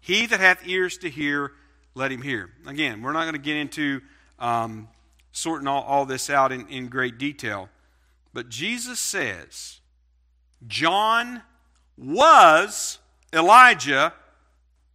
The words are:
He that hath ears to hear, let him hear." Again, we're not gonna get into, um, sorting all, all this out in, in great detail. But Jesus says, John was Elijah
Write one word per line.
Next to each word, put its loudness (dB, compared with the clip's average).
He -2
that -4
hath 2
ears -4
to -10
hear, -6
let -4
him -10
hear." -8
Again, -6
we're -8
not -4
gonna -8
get -6
into, -6
um, -6
sorting -8
all, -4
all -2
this -8
out 2
in, -10
in -12
great -6
detail. -10
But -12
Jesus -10
says, -10
John -2
was 6
Elijah 6